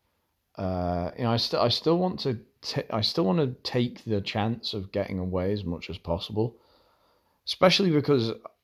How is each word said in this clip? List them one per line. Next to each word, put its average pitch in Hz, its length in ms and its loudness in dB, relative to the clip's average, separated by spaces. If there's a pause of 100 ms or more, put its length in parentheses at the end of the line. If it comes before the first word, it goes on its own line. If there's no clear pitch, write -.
(560)
uh, 90 600 -2
you 131 60 -6
know, 117 80 0
I 117 60 2
st-, 117 260 0
I 120 60 4
still 156 300 2
want 180 220 -2
to 127 200 -2 (220)
t-, - 280 -4
I 110 100 0
still 165 240 0
wanna 175 240 2 (140)
take 123 420 -2
the 107 160 0
chance 110 540 -2
of 98 180 -8
getting 98 260 -2
away 92 340 0
as 104 120 -2
much 85 240 -6
as 90 100 -10
possible, 101 580 -2 (880)
especially 185 440 4
because 139 420 4 (320)